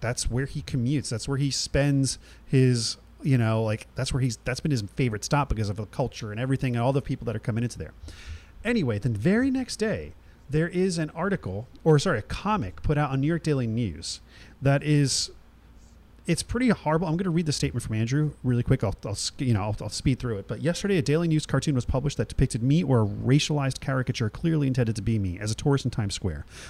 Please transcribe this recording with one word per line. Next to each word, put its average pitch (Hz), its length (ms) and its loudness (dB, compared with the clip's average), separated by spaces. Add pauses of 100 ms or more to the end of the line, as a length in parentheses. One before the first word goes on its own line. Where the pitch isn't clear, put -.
that's 117 280 -2
where 131 180 -2
he 147 160 -8
commutes. 131 440 -2
That's 113 220 -6
where 139 80 0
he 139 120 0
spends 139 720 2 (260)
his, 123 520 4 (260)
you 135 140 4
know, 113 260 2
like, 110 320 -2
that's - 180 -4
where 135 60 -2
he's, 123 240 -2
that's 127 160 -4
been 160 120 0
his 120 120 0 (140)
favorite 113 260 0
stop 143 240 2
because 110 220 0
of 104 80 -4
the - 80 -6
culture 117 480 -6
and 110 80 -6
everything 131 340 0
and 117 80 0
all 131 80 4
the 135 100 0
people 131 220 -6
that 110 140 -4
are - 20 -6
coming 117 240 -2
into - 160 -6
there." 78 140 -10 (720)
Anyway, 151 340 2
the 131 80 -2
very 180 420 2
next 254 280 -2
day, 175 340 -4 (380)
there 156 180 2
is 180 300 0
an 160 140 -2
article, 160 580 -4 (160)
or 156 140 8
sorry, 139 200 2
a - 40 -6
comic - 600 -2
put 147 140 2
out 147 140 2
on 135 100 0
New 143 60 2
York 165 160 0
Daily 135 220 2
News 107 540 -4 (420)
that 139 220 4
is, 147 480 2 (960)
it's - 180 0
pretty 247 240 0
horrible. 165 400 2
I'm 156 80 0
gonna 190 140 0
read 165 160 0
the 143 80 0
statement 127 300 -2
from 113 120 -4
Andrew 135 380 0 (100)
really 123 180 2
quick. 135 220 2
I'll, - 100 0 (120)
I'll 101 100 -4
sk-, - 240 -6
you 127 140 2
know, 95 80 2
I'll, 107 180 -4
I'll 107 80 -8
speed - 320 0
through 113 200 -4
it. - 100 -12
But 107 120 -6
yesterday, 175 360 0
a 143 40 4
Daily 151 280 2
News 156 160 2
cartoon 143 280 0
was 123 120 0
published 139 320 -2
that 117 100 -2
depicted - 340 0
me 147 220 4
or 127 180 4
a 107 40 4
racialized 131 760 2
caricature 127 500 -2
clearly 160 380 0
intended 117 300 2
to 104 40 -4
be 110 180 0
me 92 200 -2
as 107 120 -4
a 110 40 -2
tourist 139 300 2
in 123 60 0
Times 101 240 -2
Square. 78 300 -4 (240)